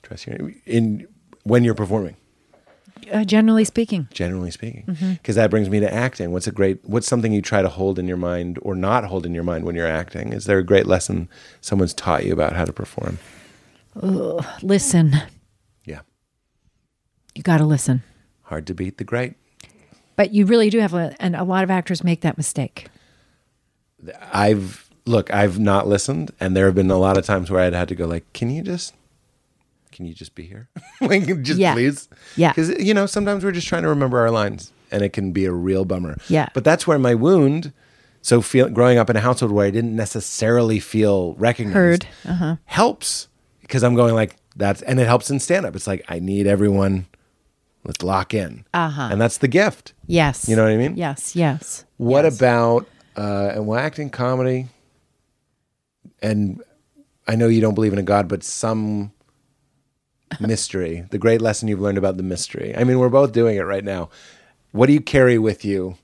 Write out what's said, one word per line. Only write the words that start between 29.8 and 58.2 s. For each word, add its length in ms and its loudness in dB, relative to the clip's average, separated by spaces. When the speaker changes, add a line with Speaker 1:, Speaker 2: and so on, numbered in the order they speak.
Speaker 1:
can 140 -16
you 80 -14
just 220 -20
be 80 -18
here?" 260 -20
<laughs> 160 -12
Like, 400 0
just 180 -2
Speaker 2:
Yeah. 140 4
Speaker 1:
please. 340 0
Speaker 2:
Yeah. 180 4
Speaker 1:
'Cause, 160 0
you 140 2
know, 120 2
sometimes 380 -2
we're 80 -2
just 160 -6
trying 160 -2
to 60 0
remember 300 0
our 120 4
lines, 400 -4
and 120 0
it 100 -2
can 180 -4
be 140 0
a 60 0
real 340 0
bummer. 320 -6
Speaker 2:
Yeah. 240 0
Speaker 1:
But 100 -4
that's 240 2
where 120 2
my 160 4
wound, 580 2
so 200 4
feel, 280 2
growing 280 4
up 120 2
in 60 2
a 60 0
household 300 0
where 140 2
I 60 0
didn't 240 -2
necessarily 840 0
feel 560 0
recognized, 400 -2
Speaker 2:
Heard. 320 4
Uh-huh. 300 -2
Speaker 1:
helps, 600 -2
'cause 160 0
I'm 120 4
going 200 6
like, 200 0
"That's," 280 -2
and 160 0
it 80 4
helps 240 2
in 80 0
stand-up. 360 -2
It's 120 -10
like, 200 -4
"I 120 -8
need 280 0
everyone, 580 2
let's 180 -10
lock 320 -2
in." 400 -6
Speaker 2:
Uh-huh. 380 -2
Speaker 1:
And 100 0
that's 160 2
the 100 0
gift. 460 0
Speaker 2:
Yes. 420 0
Speaker 1:
You 60 4
know 80 4
what 80 4
I 60 2
mean? 180 0
Speaker 2:
Yes, 400 -8
yes. 500 -2
Speaker 1:
What 280 4
Speaker 2:
Yes. 120 2
Speaker 1:
about, 500 4
uh, 380 -2
and, 120 -4
well, 120 -2
acting, 300 -6
comedy, 580 -2
and 400 -2
I 80 -2
know 120 4
you 140 4
don't 140 2
believe 180 2
in 60 -2
a 40 -4
God, 240 2